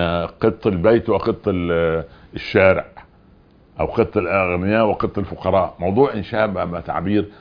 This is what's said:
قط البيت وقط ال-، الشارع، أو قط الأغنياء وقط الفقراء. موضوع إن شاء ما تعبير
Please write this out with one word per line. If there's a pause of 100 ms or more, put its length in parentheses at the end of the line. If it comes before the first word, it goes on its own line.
(400)
قط
البيت
وقط (100)
ال-، (300)
الشارع، (960)
أو
قط
الأغنياء
وقط
الفقراء.
موضوع
إن
شاء
ما
تعبير (140)